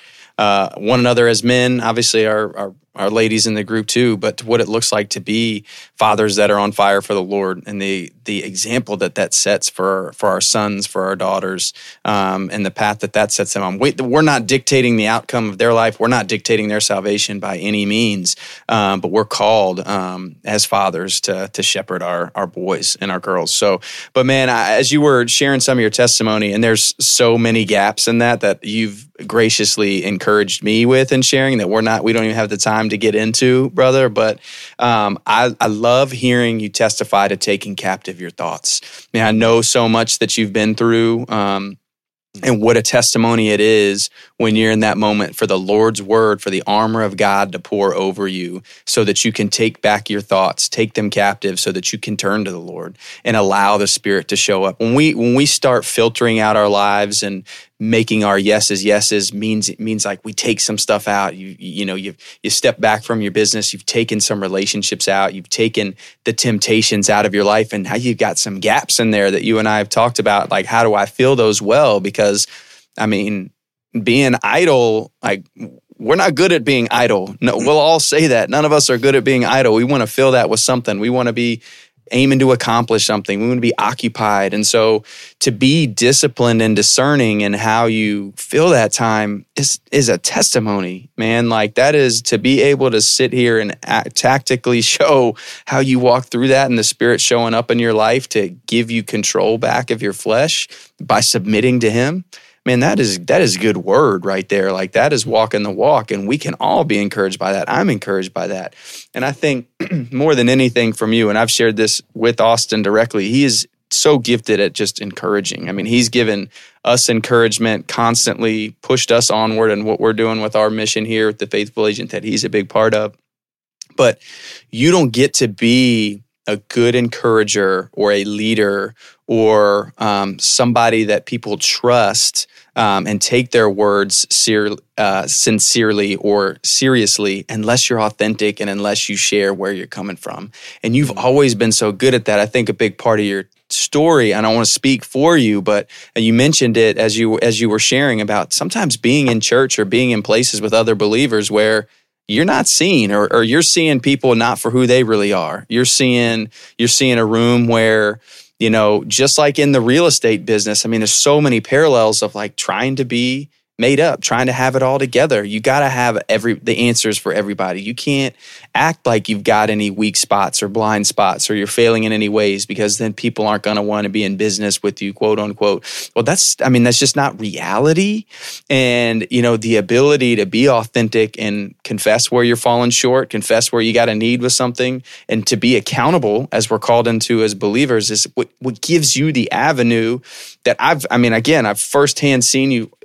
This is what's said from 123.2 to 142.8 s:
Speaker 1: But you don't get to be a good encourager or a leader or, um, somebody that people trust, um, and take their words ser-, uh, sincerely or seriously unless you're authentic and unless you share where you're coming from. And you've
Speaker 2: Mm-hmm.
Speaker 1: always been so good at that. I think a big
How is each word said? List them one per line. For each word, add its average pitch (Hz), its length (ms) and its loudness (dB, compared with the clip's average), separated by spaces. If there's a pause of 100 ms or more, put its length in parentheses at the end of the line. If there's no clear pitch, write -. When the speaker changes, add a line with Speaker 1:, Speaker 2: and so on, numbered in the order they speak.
Speaker 1:
But 120 220 4 (520)
you 123 200 2
don't 170 200 4
get 127 240 0
to 120 140 0
be 113 760 0 (240)
a 104 100 -2
good 120 380 0
encourager 107 960 0
or 104 180 0
a 101 140 0
leader 104 680 -2 (320)
or, 107 720 2
um, 101 420 -2
somebody 117 640 2
that 104 200 -2
people 107 320 -8
trust, - 920 0 (280)
um, 101 320 0
and 104 140 -4
take 123 300 0
their 110 180 4
words 101 600 0
ser-, 104 460 0 (220)
uh, 98 300 0
sincerely 104 920 0
or 101 460 0
seriously 104 840 0
unless 113 420 0
you're 117 120 0
authentic 104 580 -2
and 104 100 -4
unless 101 380 -4
you 101 80 -6
share 98 380 0
where 95 180 -4
you're 92 160 -8
coming 98 300 -12
from. - 340 -14 (300)
And 113 140 -2
you've 143 140 2
Speaker 2:
Mm-hmm. 101 160 -10
Speaker 1:
always 131 300 4
been 110 160 0
so 107 220 0
good 123 200 2
at 113 120 -2
that. 107 140 2
I 104 80 2
think 117 200 -2
a 107 60 -2
big 107 240 -2